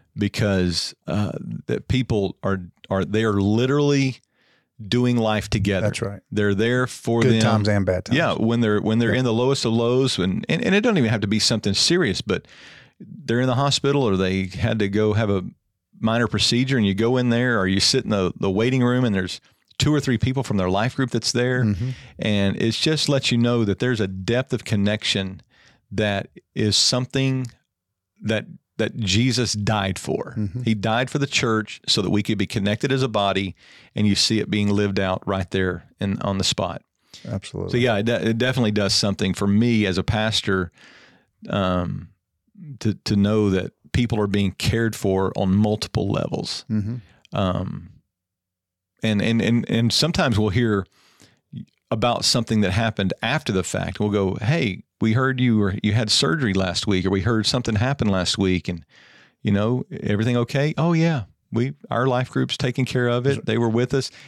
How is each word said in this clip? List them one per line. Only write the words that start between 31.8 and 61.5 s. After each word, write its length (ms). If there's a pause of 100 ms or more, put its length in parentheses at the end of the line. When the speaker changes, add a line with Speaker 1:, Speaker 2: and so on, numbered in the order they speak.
Speaker 1:
so 140
that 80
we 140
could 160
be 80
connected 440
as 120
a 40
body, 480 (400)
and 120
you 80
see 240
it 100
being 200
lived 300
out 280
right 240
there 340 (140)
in, 240
on 160
the 40
spot. 380 (460)
Speaker 2:
Absolutely. 440
Speaker 1:
So 60
yeah, 200
it 80
de-, 240
it 100
definitely 320
does 240
something 400
for 120
me 380
as 120
a 60
pastor, 680 (800)
um, 600 (720)
to, 160 (100)
to 100
know 360
that 220 (200)
people 260
are 80
being 260
cared 420
for 400
on 200
multiple 540
levels. 600
Speaker 2:
Mm-hmm. 260 (380)
Speaker 1:
Um, 560 (1120)
and, 180
and, 200
and, 280
and 240
sometimes 460
we'll 100
hear 360 (1080)
about 340
something 360
that 100
happened 500
after 320
the 100
fact. 360
We'll 100
go, 320
"Hey, 420 (160)
we 140
heard 260
you 180
were, 260
you 100
had 160
surgery 440
last 340
week, 180
or 40
we 120
heard 240
something 300
happened 360
last 260
week, 300
and, 160 (600)
you 80
know, 340 (160)
everything 360
okay?" 400
"Oh 160
yeah, 320 (260)